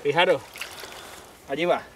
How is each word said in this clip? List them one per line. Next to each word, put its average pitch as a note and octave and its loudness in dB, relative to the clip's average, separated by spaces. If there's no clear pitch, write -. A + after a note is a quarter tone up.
fijaros, D#3+ 4
allí D3 -2
va. E3+ 2